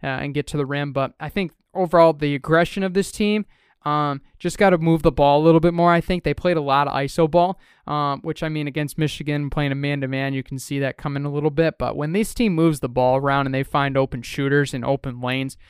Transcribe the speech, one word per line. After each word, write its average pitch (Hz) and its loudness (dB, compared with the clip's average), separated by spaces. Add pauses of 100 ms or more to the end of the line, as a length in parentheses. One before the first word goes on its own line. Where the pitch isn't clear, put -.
uh, 151 -4
and 139 -6
get 139 -2
to 156 -6
the 143 0
rim. 143 -4
But 131 -2
I 156 -8
think 185 -4 (200)
overall 170 4
the 147 -2
aggression 165 0
of 185 -4
this 196 -2
team, 208 -2 (380)
um, 147 -2 (160)
just - -6
gotta 190 6
move 165 2
the 151 4
ball 143 4
a - 0
little 165 8
bit 170 2
more. 170 4
I 170 4
think 180 -4
they 147 0
played 180 0
a 156 0
lot 143 2
of 139 -4
iso 143 0
ball, 175 2 (280)
um, 143 -4
which, 160 -8
I 160 -4
mean, 151 -4
against 143 -4
Michigan, 147 -2
playing 143 -2
a 135 -2
man-to-man, 139 -4
you 131 -4
can 135 -10
see 143 -6
that 139 -2
coming 143 -6
a 147 -4
little 147 0
bit. 156 0
But 123 -4
when 147 -4
this 208 -2
team 220 2
moves 160 2
the 135 -4
ball 127 2
around 139 0
and 135 -4
they 135 0
find 139 -2
open 135 -2
shooters 139 0
and 123 -6
open 131 -4
lanes, 131 -4 (120)